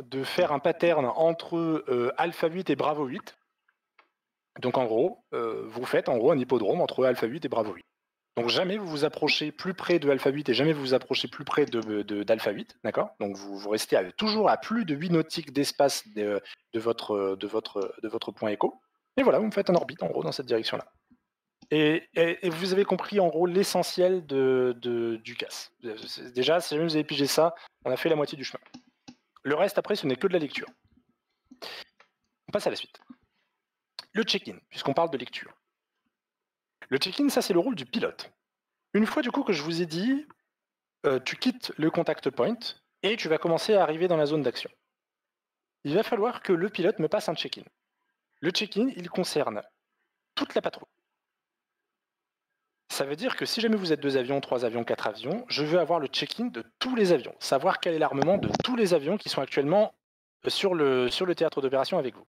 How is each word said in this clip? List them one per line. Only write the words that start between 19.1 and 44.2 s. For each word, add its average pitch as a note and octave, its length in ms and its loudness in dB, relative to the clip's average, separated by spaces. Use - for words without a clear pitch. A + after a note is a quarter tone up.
Et C4+ 60 2
voilà, G3 160 6
vous G#3+ 60 0
me G#3+ 60 -2
faites G3 180 -2
un F3+ 60 6
orbite - 280 0
en - 40 -2
gros - 140 -2
dans D#3 120 -4
cette C3+ 120 -8
direction-là. A#2 400 -2
Et, D3+ 420 2
et, E3+ 320 2
et F3+ 40 2
vous F3 240 -2
avez G3 120 4
compris G3 340 0
en F3+ 80 4
gros E3 200 2
l'essentiel F3+ 800 2
de, C3 520 2
de, A#2 460 -2
du A#2+ 120 -14
cas. - 340 -10
Euh, A2 140 -8
c'est, - 240 -14
déjà, C3+ 300 2
si D3+ 140 -6
jamais E3 120 2
vous D#3 80 0
avez D3+ 80 2
pigé C#3+ 240 0
ça, E3 280 4
on B2 60 -2
a B2+ 60 0
fait - 120 0
la D#3+ 60 4
moitié D3 220 -2
du C3+ 60 -12
chemin. - 200 -10
Le C#3 120 2
reste F#3+ 220 2
après, G#3 180 0
ce F#3 100 -6
n'est C3 100 2
que G3 120 0
de F3+ 60 2
la F3+ 60 4
lecture. - 280 -6
On - 40 -18
passe G#3 160 0
à - 20 2
la A2 60 -4
suite. - 260 -16
Le A3 100 0
check-in, - 340 -2
puisqu'on - 240 -2
parle E3 160 2
de C#3 80 -4
lecture. - 360 -10
Le C3 80 2
check-in, F#3+ 320 0
ça A#3+ 120 2
c'est - 120 0
le E3+ 60 6
rôle A#3 160 0
du C#3 100 -8
pilote. - 460 -6
Une G#3+ 140 4
fois - 160 0
du B3 80 -2
coup C#4 120 0
que G#3 100 0
je D3 100 -2
vous E3 180 -2
ai F3+ 40 0
dit, A3+ 400 -2
euh, C3 140 2
tu - 160 -6
quittes - 420 -4
le D#3 120 2
contact D#3+ 400 -2
point E3+ 280 0
et G#3+ 160 0
tu - 100 -6
vas D#3+ 120 2
commencer E3+ 340 2
à G3 80 8
arriver D#3+ 260 2
dans E3+ 100 4
la D3+ 100 4